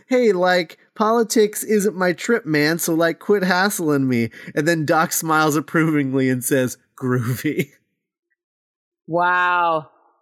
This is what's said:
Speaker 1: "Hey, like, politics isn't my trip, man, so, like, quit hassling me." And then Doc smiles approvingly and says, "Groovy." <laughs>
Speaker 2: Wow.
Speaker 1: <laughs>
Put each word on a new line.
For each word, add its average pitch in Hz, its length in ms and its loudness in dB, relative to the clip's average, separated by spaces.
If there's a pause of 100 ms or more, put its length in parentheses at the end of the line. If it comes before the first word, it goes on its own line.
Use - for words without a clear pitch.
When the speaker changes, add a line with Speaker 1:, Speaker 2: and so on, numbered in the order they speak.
Speaker 1:
"Hey, 247 260 2
like, 180 440 0 (180)
politics 220 680 0
isn't 202 320 0
my 180 180 0
trip, 226 320 -2
man, 151 340 0
so, 170 160 -2
like, 165 240 0
quit 202 240 0
hassling 180 640 0
me." 117 220 0 (260)
And 151 120 0
then 160 180 0
Doc 165 260 0
smiles 156 440 0
approvingly 147 760 0
and 127 140 -2
says, 127 340 0 (220)
"Groovy." 127 720 -2
<laughs> - 40 -20 (1300)
Speaker 2:
Wow. 175 840 0
Speaker 1:
<laughs> - 60 -20 (240)